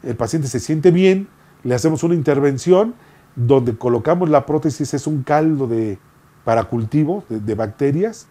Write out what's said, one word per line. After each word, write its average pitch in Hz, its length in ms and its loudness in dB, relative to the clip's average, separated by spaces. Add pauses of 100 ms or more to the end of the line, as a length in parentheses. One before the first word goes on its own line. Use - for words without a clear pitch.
El 117 140 -8
paciente 139 320 -4
se 117 120 -4
siente 156 300 2
bien, 190 380 2 (340)
le 123 120 -2
hacemos 156 300 0
una 170 100 2
intervención 151 800 2 (400)
donde 120 420 2
colocamos 151 540 0
la 143 160 2
prótesis, 151 480 -2
es 135 120 -6
un 147 160 -2
caldo 147 440 0
de, 113 320 -2 (460)
para 113 200 2
cultivo 147 640 -2
de, 110 120 -6
de 107 140 -4
bacterias 139 760 -4